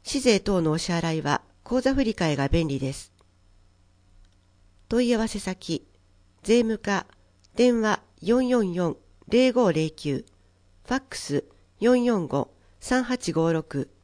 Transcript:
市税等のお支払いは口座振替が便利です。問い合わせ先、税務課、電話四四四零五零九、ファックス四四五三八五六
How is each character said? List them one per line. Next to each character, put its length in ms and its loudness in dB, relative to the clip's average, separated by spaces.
市 160 -6
税 200 4
等 220 0
の 100 2
お 60 0
支 140 -6
払 260 -2
い 40 -4
は 200 0
口 180 -2
座 140 2
振 60 2
替 340 0
が 120 -2
便 200 0
利 120 -4
で 140 -4
す。 180 -16
問 180 2
い 80 2
合 40 0
わ 80 -2
せ 120 -8
先、 480 -8
税 180 4
務 160 -2
課、 300 -4
電 260 4
話 220 -2
四 260 0
四 260 0
四 240 -2
零 240 4
五 200 4
零 200 0
九、 340 -6
フ 80 -4
ァ 40 0
ッ 40 -2
ク 160 -16
ス 280 -4
四 240 4
四 240 0
五 240 -4
三 240 -2
八 280 -4
五 220 0
六 380 -6